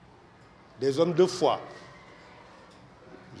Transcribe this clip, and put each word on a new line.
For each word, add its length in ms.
des 200
hommes 140
de 140
foi. 320